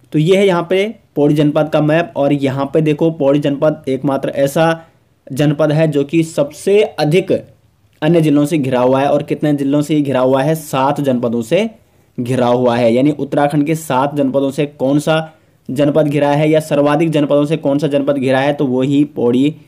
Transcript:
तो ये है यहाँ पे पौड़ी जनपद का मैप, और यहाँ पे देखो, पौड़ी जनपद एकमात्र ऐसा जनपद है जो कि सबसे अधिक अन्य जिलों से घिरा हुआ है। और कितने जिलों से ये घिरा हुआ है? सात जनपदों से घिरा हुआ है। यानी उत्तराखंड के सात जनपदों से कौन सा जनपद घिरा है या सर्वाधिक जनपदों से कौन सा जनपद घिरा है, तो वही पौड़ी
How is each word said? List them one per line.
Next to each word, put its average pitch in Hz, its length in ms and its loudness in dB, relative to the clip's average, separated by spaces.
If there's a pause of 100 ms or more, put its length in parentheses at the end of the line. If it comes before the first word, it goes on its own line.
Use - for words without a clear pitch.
(120)
तो 156 60 0
ये 165 180 4
है 202 100 4
यहाँ 175 240 0
पे 196 240 0 (220)
पौड़ी 151 180 2
जनपद 151 340 2
का 151 120 0
मैप, 160 360 0
और 139 160 0
यहाँ 139 420 -2
पे 165 60 2
देखो, 156 300 0
पौड़ी 147 280 0
जनपद 151 500 -2
एकमात्र 135 400 -2
ऐसा 160 560 0 (480)
जनपद 151 400 0
है 160 160 2
जो 143 160 -2
कि 160 180 0
सबसे 160 600 -2
अधिक 156 500 0 (720)
अन्य 170 180 4
जिलों 147 240 2
से 156 140 -2
घिरा 127 220 -2
हुआ 131 200 2
है। 139 80 0
और 143 140 0
कितने 151 300 -2
जिलों 143 300 0
से 156 120 -4
ये 151 60 2
घिरा 135 200 0
हुआ 131 220 2
है? 156 120 0
सात 143 460 -2
जनपदों 120 420 -2
से 185 280 -2 (500)
घिरा 123 260 -2
हुआ 123 300 2
है। 120 180 2
यानी 135 160 2
उत्तराखंड 143 560 0
के 160 80 -2
सात 143 400 -2
जनपदों 135 360 0
से 143 160 -4
कौन 143 320 -2
सा 160 340 -2 (380)
जनपद 147 380 2
घिरा 143 220 0
है 151 200 2
या 156 100 2
सर्वाधिक 151 500 0
जनपदों 147 340 2
से 156 120 0
कौन 143 220 -2
सा 156 80 0
जनपद 143 320 -2
घिरा 131 220 0
है, 139 120 0
तो 143 140 -2
वही 135 380 0
पौड़ी 131 520 0 (120)